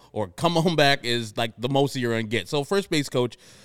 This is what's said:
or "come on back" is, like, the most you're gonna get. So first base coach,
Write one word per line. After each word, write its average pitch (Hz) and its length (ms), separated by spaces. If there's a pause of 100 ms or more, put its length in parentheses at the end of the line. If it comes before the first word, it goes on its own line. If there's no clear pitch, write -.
(120)
or 107 160
"come 170 280
on 165 200
back" 139 280
is, 117 320
like, 117 220
the 120 120
most 139 260
you're 120 160
gonna 113 120
get. 107 240
So 147 160
first 196 280
base 147 180
coach, 120 280 (280)